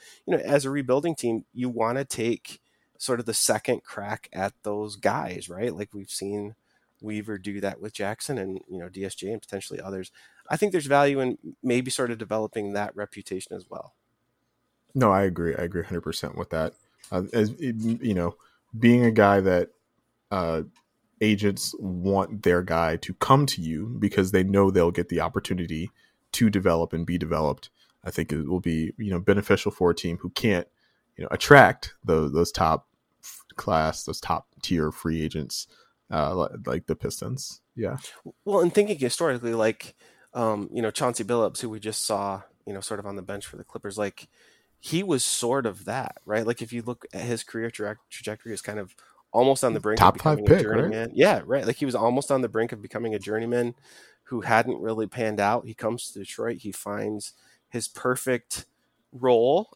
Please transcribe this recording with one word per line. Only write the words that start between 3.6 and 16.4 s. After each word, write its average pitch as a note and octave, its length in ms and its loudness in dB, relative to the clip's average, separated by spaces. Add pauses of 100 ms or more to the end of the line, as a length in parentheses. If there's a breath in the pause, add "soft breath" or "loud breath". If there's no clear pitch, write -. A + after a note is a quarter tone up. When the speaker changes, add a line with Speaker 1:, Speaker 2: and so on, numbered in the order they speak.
Speaker 1:
crack G#2 500 -10
at G2 200 -2 (100)
those G#2 320 -6
guys, G2+ 540 -2
right? A#2+ 260 -4
Like, G#2 180 -10
we've G2+ 160 -14
seen G#2 460 -8 (440)
Weaver G#2+ 380 -8
do G2+ 240 -8
that F#2+ 180 -4
with G#2 140 -12
Jackson G#2+ 460 -6
and, F#2+ 280 -6
you F#2 120 -12
know, F2 100 -12
D F#2+ 160 -8
S F#2+ 80 -8
J F#2+ 180 -8
and A2 100 -6
potentially - 380 -10
others. F#2+ 320 -10 (380 soft breath)
I - 80 -2
think G#3 140 2
there's D3+ 160 -2
value C#3+ 320 4
in B2+ 180 0 (240)
maybe B2+ 300 0
sort B2 180 -2
of A#2 80 -6
developing G#2+ 560 -4
that G2+ 220 -4
reputation G2 600 -10
as F#2 140 -14
well. - 240 -14 (1040)
Speaker 2:
No, B2 160 6
I G2 120 6
agree. E2+ 320 0
I - 60 -4
agree F2 200 -4
a E2 40 -6
hundred F2 160 -6
percent - 340 -8
with E2+ 140 -8